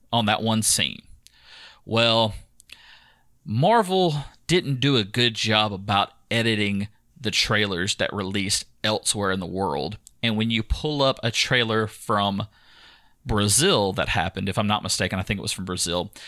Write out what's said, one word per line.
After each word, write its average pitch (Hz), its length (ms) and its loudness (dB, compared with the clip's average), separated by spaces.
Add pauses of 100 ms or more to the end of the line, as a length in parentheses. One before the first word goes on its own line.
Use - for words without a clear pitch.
(120)
on 117 140 2
that 104 160 0
one 110 200 0
scene. - 400 -2 (800)
Well, 113 500 2 (1080)
Marvel 180 720 2 (300)
didn't 139 340 0
do 139 160 2
a 110 80 2
good 117 300 0
job 107 380 2
about 101 400 0 (180)
editing 104 580 0 (320)
the 104 100 -4
trailers 101 680 0
that - 160 -2
released 98 540 -2 (180)
elsewhere 107 460 -2
in 95 100 -2
the 90 60 -6
world. 90 500 -4 (260)
And 113 140 0
when 110 140 0
you 110 120 0
pull 147 400 -2
up 135 200 2
a 117 80 -2
trailer 113 560 0
from 101 600 -2 (760)
Brazil 104 680 2
that - 160 -2
happened, 92 380 -2
if 95 100 -4
I'm 104 80 0
not 104 160 0
mistaken, 95 360 -2
I 95 40 -2
think 101 160 -4
it - 40 -10
was - 100 -4
from 95 120 -8
Brazil. 90 480 -4 (160)